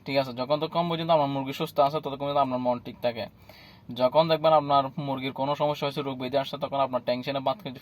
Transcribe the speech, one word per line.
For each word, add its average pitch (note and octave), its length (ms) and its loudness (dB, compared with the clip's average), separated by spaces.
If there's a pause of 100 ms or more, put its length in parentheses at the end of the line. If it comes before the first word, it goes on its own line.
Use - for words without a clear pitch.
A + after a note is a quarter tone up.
ঠিক C3+ 100 -4
আছে, C3 160 2
যখন C3 280 0
তো D#3+ 80 -2
কম E3+ 200 0
পর্যন্ত E3 220 -2
আপনার D3 180 6
মুরগি C#3 240 -4
সুস্থ D3+ 280 -2
আছে, C#3+ 160 4
ততক্ষণ C#3 220 -6
পর্যন্ত C#3+ 200 -2
আপনার C3 200 2
মন B2 200 0
ঠিক A#2 240 -14
থাকে। A2+ 240 -2 (680)
যখন B2+ 340 4
দেখবেন D#3+ 240 4
আপনার C#3+ 320 4 (140)
মুরগির C3+ 340 -4
কোনো C3+ 220 -2
সমস্যা D3 320 -2
হয়েছে, C#3+ 160 -4
রোগ C3+ 160 -6
ব্যাধি B2+ 180 -4
আসছে, C3+ 220 -2
তখন C#3 220 -2
আপনার B2+ 260 0
টেনশনে B2+ 340 -2
ভাত C3+ 220 -2
খেতে, C3 200 -12